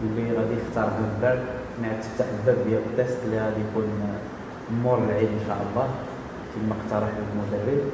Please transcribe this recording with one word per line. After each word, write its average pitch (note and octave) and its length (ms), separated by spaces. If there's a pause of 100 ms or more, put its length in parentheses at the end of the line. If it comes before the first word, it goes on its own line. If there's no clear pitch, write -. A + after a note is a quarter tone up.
اللي A2+ 340
غادي A2+ 240
يختارها G#2 380
من G#2 220
بعد B2+ 180 (420)
مع A#2 60 (140)
تفتح - 240 (140)
الباب A#2+ 180 (100)
ديال A2 140 (100)
التيست B2 340
اللي A2 140
غادي G#2+ 220 (100)
يكون G#2+ 160 (960)
مور B2 140
العيد A2 300
إن G#2 200
شاء G2+ 180
الله، B2 220 (640)
كما A2 280
اقترح G#2+ 320 (120)
المدرب. G#2 600 (100)